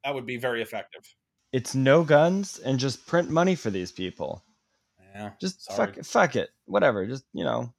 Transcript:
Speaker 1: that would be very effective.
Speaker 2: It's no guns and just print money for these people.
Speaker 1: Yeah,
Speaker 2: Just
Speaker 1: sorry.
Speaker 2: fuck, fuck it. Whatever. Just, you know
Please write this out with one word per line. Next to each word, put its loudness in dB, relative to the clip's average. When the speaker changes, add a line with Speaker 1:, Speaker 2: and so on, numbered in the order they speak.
Speaker 1:
that -2
would -6
be -6
very -2
effective. -10
Speaker 2:
It's -2
no 6
guns 4
and -2
just -4
print 0
money 2
for -6
these -6
people. -8
Speaker 1:
Yeah, -12
Speaker 2:
Just -8
Speaker 1:
sorry. -2
Speaker 2:
fuck, -14
fuck 0
it. -2
Whatever. 2
Just, -10
you -6
know -2